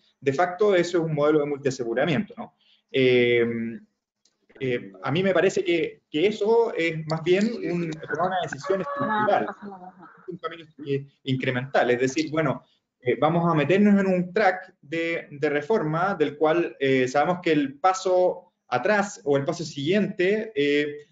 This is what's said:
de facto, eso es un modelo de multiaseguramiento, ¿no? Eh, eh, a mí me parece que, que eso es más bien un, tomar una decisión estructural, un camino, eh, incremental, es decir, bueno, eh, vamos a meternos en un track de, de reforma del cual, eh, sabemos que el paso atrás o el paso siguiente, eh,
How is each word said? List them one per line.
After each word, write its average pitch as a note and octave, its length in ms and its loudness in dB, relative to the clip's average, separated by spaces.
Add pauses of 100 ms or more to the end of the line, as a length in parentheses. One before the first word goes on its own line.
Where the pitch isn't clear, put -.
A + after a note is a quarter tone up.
(200)
de C3+ 120 0
facto, F3+ 420 2
eso F3 240 2
es D#3+ 60 0
un D#3+ 100 -4
modelo D3 240 4
de D3 80 0
multiaseguramiento, C3 880 -2
¿no? - 200 -14 (340)
Eh, B2 560 4 (1120)
eh, A#2+ 420 -4
a C3+ 120 -4
mí F3 100 0
me F#3+ 100 2
parece F#3 300 2
que, E3+ 480 -2
que D#3 160 2
eso A3 480 2
es D#3+ 320 -2
más D#3 160 -4
bien F3+ 220 2 (260)
un, E3+ 220 -4
tomar D#3 340 -4
una F#3 160 -2
decisión D#3+ 380 -4
estructural, G#3+ 680 0 (800)
un F3+ 120 -10
camino, E3 260 -12 (240)
eh, C#3 180 -2 (160)
incremental, C3 680 0
es A#2+ 80 0
decir, C#3 320 -2
bueno, D3+ 320 -2 (360)
eh, - 200 0
vamos E3+ 280 2
a E3 60 2
meternos G3 460 4
en F#3+ 80 0
un F3+ 240 0
track G3+ 500 0
de, E3 480 -6
de D3 200 -2
reforma D#3+ 680 0
del C#3+ 200 0
cual, D#3+ 440 0
eh, C3+ 260 2
sabemos D#3 340 2
que E3 120 2
el C#3+ 260 0
paso F#3 760 0 (120)
atrás G3 560 -2
o C#3 140 2
el C#3 80 0
paso E3 180 -6
siguiente, F#3+ 960 -2
eh, D3 560 0